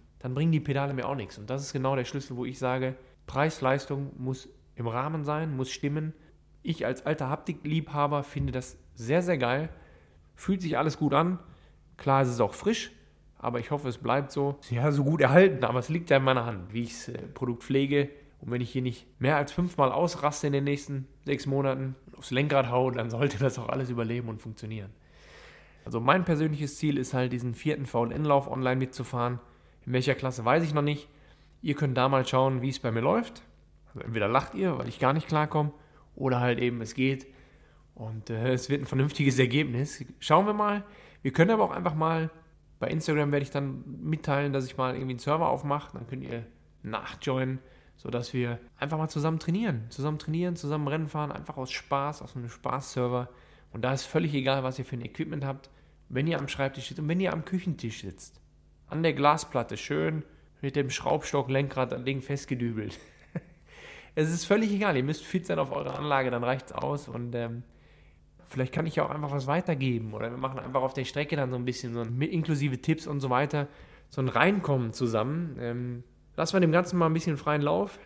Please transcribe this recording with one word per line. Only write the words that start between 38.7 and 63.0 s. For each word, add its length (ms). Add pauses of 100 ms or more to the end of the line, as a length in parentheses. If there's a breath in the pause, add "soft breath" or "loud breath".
wird 100
ein 60
vernünftiges 520
Ergebnis. 640 (140)
Schauen 280
wir 80
mal. 280 (380 loud breath)
Wir 120
können 180
aber 140
auch 80
einfach 220
mal, 360 (480)
bei 100
Instagram 440
werde 120
ich 60
dann 340 (160)
mitteilen, 520
dass 120
ich 140
mal 160
irgendwie 180
einen 60
Server 300
aufmache. 440
Dann 140
könnt 180
ihr 220 (360)
nachjoinen, 760 (380 soft breath)
sodass 360
wir 260 (200)
einfach 180
mal 120
zusammen 300
trainieren. 520
Zusammen 280
trainieren, 380
zusammen 320
Rennen 200
fahren, 220
einfach 280
aus 120
Spaß, 520
aus 120
einem 140
Spaß-Server. 800 (440 loud breath)
Und 100
da 100
ist 140
völlig 260
egal, 320
was 140
ihr 80
für 100
ein 80
Equipment 400
habt. 260 (380 soft breath)
Wenn 180
ihr 120
am 100
Schreibtisch 400
sitzt 100
und 100
wenn 120
ihr 120
am 120
Küchentisch 560
sitzt, 400 (460)
an 160
der 100
Glasplatte 640
schön 480 (380 soft breath)
mit 140
dem 140
Schraubstock, 600
Lenkrad, 420
das 120
Ding 180
festgedübelt. 800